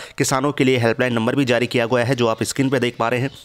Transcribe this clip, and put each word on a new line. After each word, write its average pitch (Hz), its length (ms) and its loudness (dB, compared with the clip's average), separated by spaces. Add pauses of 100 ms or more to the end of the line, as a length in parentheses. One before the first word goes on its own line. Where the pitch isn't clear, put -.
(180)
किसानों 139 340 0
के 139 120 0
लिए 127 140 4
हेल्पलाइन 117 360 0
नंबर 117 220 0
भी 139 80 2
जारी 120 220 2
किया 120 200 0
गया 120 180 2
है, 131 100 0
जो 123 120 2
आप 113 180 0
स्क्रीन 131 260 -2
पर 135 80 2
देख 120 200 -2
पा 113 100 0
रहे 120 120 -2
हैं। 135 100 -4 (140)